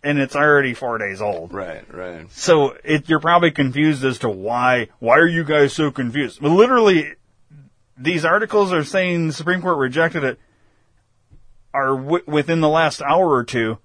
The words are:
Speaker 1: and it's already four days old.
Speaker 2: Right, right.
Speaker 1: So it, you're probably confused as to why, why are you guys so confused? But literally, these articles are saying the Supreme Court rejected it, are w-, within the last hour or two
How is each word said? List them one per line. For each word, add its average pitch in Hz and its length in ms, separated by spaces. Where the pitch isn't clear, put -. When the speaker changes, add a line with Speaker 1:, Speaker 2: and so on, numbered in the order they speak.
Speaker 1:
and 147 160
it's 135 160
already 143 400
four 117 240
days 98 240
old. 87 300
Speaker 2:
Right, 92 320
right. 87 380
Speaker 1:
So 147 500
it, 156 260
you're 160 120
probably 170 320
confused 143 520
as 127 160
to 123 80
why, 117 600
why 117 200
are 170 100
you 165 160
guys 147 280
so 151 200
confused? 127 480
But 147 100
literally, 196 640
these 156 280
articles 202 480
are 156 120
saying 175 440
the 151 40
Supreme 170 300
Court 175 160
rejected 143 460
it, 127 140
are 135 240
w-, 147 300
within 151 340
the 156 80
last 156 340
hour 160 280
or 127 140
two 113 400